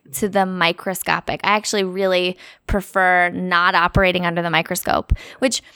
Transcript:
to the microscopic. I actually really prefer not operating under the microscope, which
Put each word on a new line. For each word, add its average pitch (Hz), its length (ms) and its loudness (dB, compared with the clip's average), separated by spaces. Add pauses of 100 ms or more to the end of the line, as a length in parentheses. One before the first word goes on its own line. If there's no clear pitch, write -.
(140)
to 214 140 -2
the 190 180 2
microscopic. 170 960 -2
I 196 120 0
actually 208 280 -2
really 180 540 0 (280)
prefer 180 640 2
not 180 440 0
operating 180 500 2
under 175 180 0
the 170 80 -4
microscope, - 600 -2 (280)
which 262 220 0 (140)